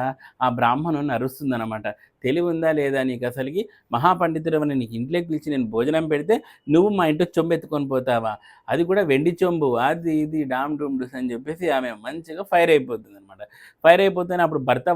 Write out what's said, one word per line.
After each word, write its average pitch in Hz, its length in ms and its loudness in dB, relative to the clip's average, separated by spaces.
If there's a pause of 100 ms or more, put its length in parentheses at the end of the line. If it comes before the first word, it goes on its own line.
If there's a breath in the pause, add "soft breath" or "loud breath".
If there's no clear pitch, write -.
(400 loud breath)
ఆ 127 100 0
బ్రాహ్మణుని 139 640 0
అరుస్తుందన్నమాట. 117 760 -4 (340 soft breath)
"తెలివి 156 260 0
ఉందా 165 260 0
లేదా 139 300 0
నీకు 127 240 -4
అసలుకి? 135 360 -4 (300 soft breath)
మహాపండితుడు 160 680 0
అని 151 160 0
నీకు 117 200 -4
ఇంట్లోకి 156 320 -4
పిలిచి 151 240 -6
నేను 131 160 -2
భోజనం 139 420 0
పెడితే 151 260 0 (340 loud breath)
నువ్వు 170 220 6
మా 190 160 0
ఇంట్లో 156 220 2
చెంబు 165 260 0
ఎత్తుకొని 151 340 -2
పోతావా? 120 440 0 (360 soft breath)
అది 139 160 0
కూడా 190 180 2
వెండి 156 320 2
చెంబు, 170 340 2 (120)
అది 165 380 0
ఇది 151 260 -2
డామ్ 135 320 -4
డూమ్ 139 220 -4
డూస్" 127 160 -8
అని 127 160 -6
చెప్పేసి 151 400 -6
ఆమె 131 300 0
మంచిగా 160 440 -12
ఫైర్ 170 280 4
అయిపోతుందన్నమాట. 113 720 -2 (380 loud breath)
ఫైర్ 175 220 8
అయిపోతేనే 180 420 0
అప్పుడు 156 180 0
భర్త 123 340 0